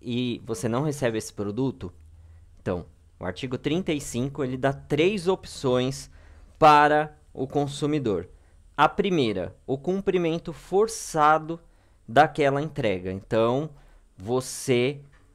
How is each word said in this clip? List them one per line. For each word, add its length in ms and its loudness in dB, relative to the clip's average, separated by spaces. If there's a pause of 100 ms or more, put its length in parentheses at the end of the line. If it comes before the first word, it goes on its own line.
e 420 -4
você 240 -6
não 140 0
recebe 380 -2
esse 120 -10
produto? 640 -6 (680)
Então, 280 -4 (320)
o 60 -10
artigo 340 -6
trinta 340 -2
e 80 -4
cinco, 420 -6
ele 140 -4
dá 160 0
três 540 0
opções 840 -2 (480)
para 580 6 (160)
o 160 -6
consumidor. 800 -2 (480)
A 140 4
primeira, 680 0 (120)
o 100 -2
cumprimento 760 -2
forçado 1080 0 (480)
daquela 540 4
entrega. 500 -2
Então, 580 0 (480)
você, 800 -2 (360)